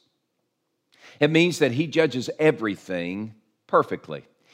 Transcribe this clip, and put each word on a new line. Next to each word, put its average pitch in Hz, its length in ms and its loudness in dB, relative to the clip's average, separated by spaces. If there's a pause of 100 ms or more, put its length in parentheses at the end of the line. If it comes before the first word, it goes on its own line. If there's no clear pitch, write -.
(1200)
It 147 100 4
means 160 300 2
that 139 120 2
he 139 140 -2
judges 135 440 0 (100)
everything 104 960 -2 (320)
perfectly. 87 580 -4 (280)